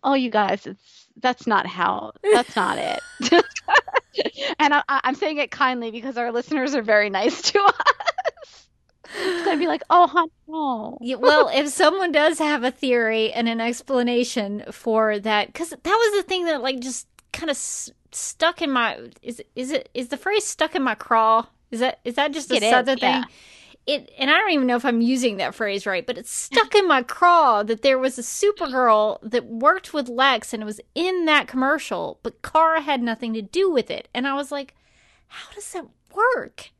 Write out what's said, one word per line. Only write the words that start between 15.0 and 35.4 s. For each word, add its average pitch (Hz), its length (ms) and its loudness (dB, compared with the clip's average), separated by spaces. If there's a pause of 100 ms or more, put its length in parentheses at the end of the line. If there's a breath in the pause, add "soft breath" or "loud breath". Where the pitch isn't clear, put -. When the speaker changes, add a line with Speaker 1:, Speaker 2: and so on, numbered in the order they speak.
Speaker 2:
that, 208 340 -2
'cause 320 160 -8
that - 160 -18
was 415 360 2
the 359 60 -6
thing 370 180 -2
that, 302 160 0
like, 262 200 -4
just 254 260 -10 (240)
kinda 320 200 -6
s-, - 400 -8 (200)
stuck - 500 -4
in 294 100 -2
my, 226 380 -2 (120)
is, 240 200 -12 (140)
is 254 160 -8
it, 277 220 -4
is 240 160 -8
the 285 80 -6
phrase 403 280 -2
"stuck - 300 -2
in 277 80 0
my 233 120 -2
craw"? 220 500 2 (260)
Is 226 80 -8
that, 254 240 -2
is 240 120 -6
that 294 180 0
just 302 180 -6
a 339 40 2
Speaker 1:
It 220 80 2
is, 214 60 2
Speaker 2:
Southern 254 280 4
Speaker 1:
yeah. 254 260 0
Speaker 2:
thing? - 80 -14 (560 soft breath)
It, 277 320 -4
and 262 100 -2
I 311 80 4
don't 392 140 2
even 269 160 2
know 247 80 2
if 240 100 -2
I'm 233 160 2
using 240 360 2
that 156 180 -4
phrase 202 320 -4
right, 185 180 -2
but - 100 -6
it's 185 140 -14
stuck - 460 -2
in 392 120 4
my 277 140 4
craw 277 640 4
that 220 180 -4
there 269 160 4
was 254 220 -2
a - 20 -10
Supergirl 254 1000 2
that 226 220 -4
worked 262 460 0
with 285 160 -4
Lex 247 460 0
and 214 100 -8
was 214 160 -10 (140)
in 359 320 -2
that 294 220 2
commercial, 254 760 -2
but - 220 -12
Kara 320 380 2
had 277 200 -2
nothing 226 320 -4
to 220 80 -6
do 359 300 0
with 262 180 0
it. - 240 -10
And 254 140 -4
I 277 80 -2
was 277 160 -6
like, 277 240 -10 (540)
"How - 260 -20